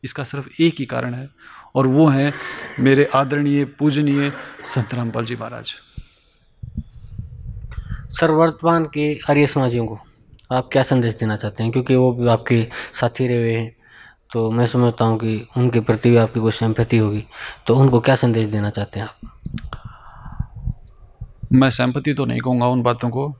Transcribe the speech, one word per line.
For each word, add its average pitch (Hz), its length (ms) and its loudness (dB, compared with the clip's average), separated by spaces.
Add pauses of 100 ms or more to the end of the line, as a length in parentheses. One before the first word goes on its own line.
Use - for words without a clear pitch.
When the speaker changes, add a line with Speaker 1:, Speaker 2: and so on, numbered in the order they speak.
Speaker 1:
इसका 135 200 -8
सिर्फ 139 380 -8
एक 165 180 2
ही 131 60 -4
कारण 123 280 -6
है 131 160 -10 (460)
और 131 120 4
वो 147 200 6
है 139 260 2 (460)
मेरे 135 260 6
आदरणीय, 143 600 0
पूजनीय 143 680 0 (340)
संत - 280 -4
रामपाल 117 320 -4
जी 120 100 -8
महाराज। 113 400 -12 (2250)
Speaker 2:
सर, 160 200 0
वर्तमान 165 540 2
के 147 340 -4 (100)
आर्य 147 180 4
समाजियों 120 400 -2
को 107 120 -12 (520)
आप 127 200 -2
क्या 135 120 4
संदेश 117 320 0
देना 107 200 -2
चाहते 107 280 -6
हैं? 117 80 0
क्योंकि 127 240 0
वो 127 180 4
भी 120 140 0
आपके 117 400 2 (260)
साथी 123 340 -2
रहे 120 100 0
हुए 113 160 0
हैं, 113 220 -6 (560)
तो 113 200 0
मैं 120 160 2
समझता 120 380 2
हूँ 110 120 2
कि 110 300 -4 (100)
उनके 120 220 2
प्रति 117 300 2
भी 120 80 8
आपकी 113 220 2
कुछ 110 160 0
सिंपैथी 113 420 0
होगी, 107 260 0 (440)
तो 117 80 4
उनको 131 240 6
क्या 135 160 4
संदेश 113 320 2
देना 104 220 -2
चाहते 101 300 -8
हैं 113 80 -8
आप? - 120 -20 (2250)
Speaker 1:
मैं 131 160 6
सिंपैथी 127 440 -2
तो 131 120 -2
नहीं 120 140 -2
कहूँगा 123 280 0
उन 127 160 2
बातों 120 260 0
को 135 200 -4 (100)